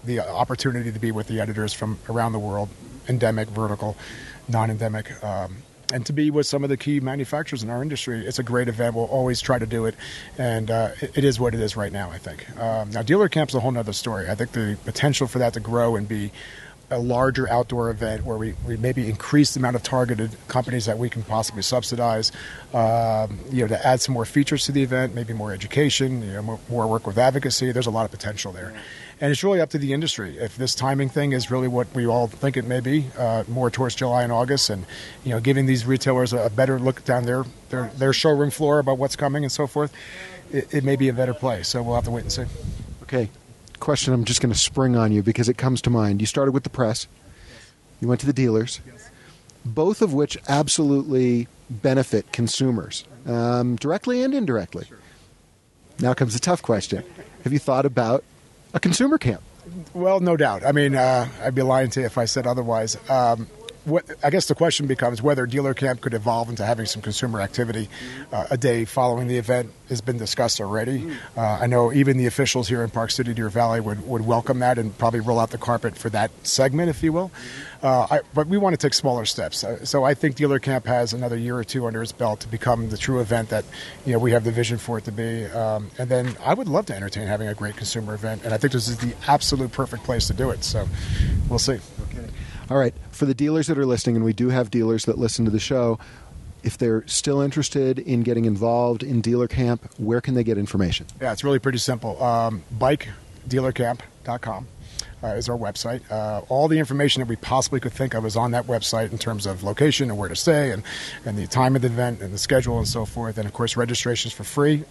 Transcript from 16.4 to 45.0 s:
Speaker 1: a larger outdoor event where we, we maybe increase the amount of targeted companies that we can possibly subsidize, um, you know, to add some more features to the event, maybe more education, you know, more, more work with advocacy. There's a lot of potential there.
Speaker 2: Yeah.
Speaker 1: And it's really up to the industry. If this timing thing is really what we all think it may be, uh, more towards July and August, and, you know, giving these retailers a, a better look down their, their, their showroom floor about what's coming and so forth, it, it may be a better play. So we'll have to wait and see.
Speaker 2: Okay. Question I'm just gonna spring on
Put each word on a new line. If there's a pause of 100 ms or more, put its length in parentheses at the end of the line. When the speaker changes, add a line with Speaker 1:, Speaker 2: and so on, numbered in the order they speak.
Speaker 1:
a
larger
outdoor
event
where
we, (140)
we
maybe
increase
the
amount
of
targeted (180)
companies
that
we
can
possibly
subsidize, (420)
um, (100)
you
know,
to
add
some
more
features
to
the
event,
maybe
more
education,
you
know,
more, (100)
more
work
with
advocacy.
There's
a
lot
of
potential
there.
Speaker 2:
Yeah. (400)
Speaker 1:
And
it's
really
up
to
the
industry.
If
this
timing
thing
is
really
what
we
all
think
it
may
be, (120)
uh,
more
towards
July
and
August,
and, (380)
you
know,
giving
these
retailers
a,
a
better
look
down
their, (240)
their,
their
showroom
floor
about
what's
coming
and
so
forth, (580)
it,
it
may
be
a
better
play.
So
we'll
have
to
wait
and
see. (580)
Speaker 2:
Okay. (500)
Question
I'm
just
gonna
spring
on